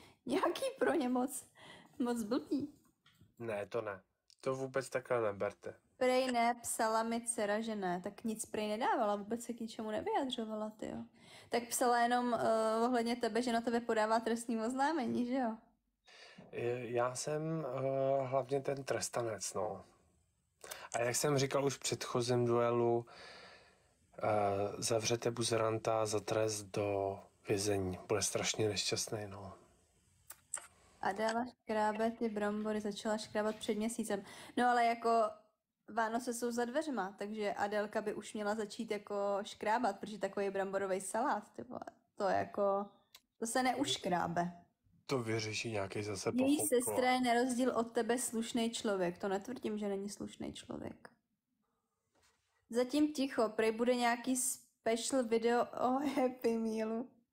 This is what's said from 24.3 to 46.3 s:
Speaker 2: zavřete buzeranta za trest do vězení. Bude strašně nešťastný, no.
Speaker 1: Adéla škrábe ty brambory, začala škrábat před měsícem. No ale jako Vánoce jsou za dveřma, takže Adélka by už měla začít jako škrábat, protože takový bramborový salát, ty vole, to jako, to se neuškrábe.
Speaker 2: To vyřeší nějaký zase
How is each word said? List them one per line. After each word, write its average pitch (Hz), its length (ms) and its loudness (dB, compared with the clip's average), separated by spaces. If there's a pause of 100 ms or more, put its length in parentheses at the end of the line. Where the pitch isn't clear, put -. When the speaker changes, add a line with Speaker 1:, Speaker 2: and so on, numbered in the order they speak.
Speaker 2:
zavřete 117 540 0
buzeranta 113 720 2
za 107 140 0
trest 110 440 0
do 98 560 0 (280)
vězení. 98 600 0
Bude 104 140 2
strašně 104 480 0
nešťastný, 104 580 -2
no. 98 260 -12 (1500)
Speaker 1:
Adéla 220 440 0
škrábe 214 640 0
ty 233 180 -2
brambory, 208 520 -2
začala 208 360 -2
škrábat 214 380 -2
před 214 220 -4
měsícem. 214 460 -2 (340)
No 247 120 6
ale 240 160 6
jako 233 240 2 (840)
Vánoce 226 400 0
jsou 240 180 -2
za 240 140 0
dveřma, 240 520 -2
takže 208 360 -2
Adélka 208 480 -2
by 208 120 -4
už - 200 -10
měla 214 220 -2
začít 214 360 -6
jako 202 520 -2
škrábat, 214 560 0
protože 208 200 -10
takový 196 300 -2
bramborový 190 520 -2
salát, 220 500 -2
ty - 120 -12
vole, 247 160 -10 (360)
to - 80 -4
jako, 196 600 2 (520)
to - 100 -4
se 254 160 0
neuškrábe. 180 880 0 (540)
Speaker 2:
To 127 180 0
vyřeší 110 480 -2
nějaký 101 320 -2
zase 104 320 -2